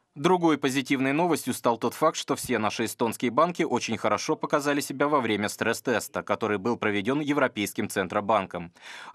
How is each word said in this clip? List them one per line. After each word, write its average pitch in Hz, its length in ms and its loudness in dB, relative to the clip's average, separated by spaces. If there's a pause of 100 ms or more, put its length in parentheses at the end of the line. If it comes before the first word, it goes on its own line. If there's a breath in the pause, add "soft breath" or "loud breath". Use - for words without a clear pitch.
(160)
Другой 165 440 4
позитивной 135 520 0
новостью 151 440 0
стал 117 240 2
тот 117 160 -2
факт, 160 220 2
что - 180 -2
все 120 240 -2
наши 107 260 0
эстонские 113 460 -2
банки 165 320 2
очень 117 340 -2
хорошо 107 380 0
показали 147 440 0
себя 139 280 -2
во 147 120 2
время 107 300 0
стресс-теста, 110 720 -2
который 104 380 0
был 113 180 -2
проведён 107 420 0
Европейским 123 720 -2
Центробанком. 95 840 -2 (440 loud breath)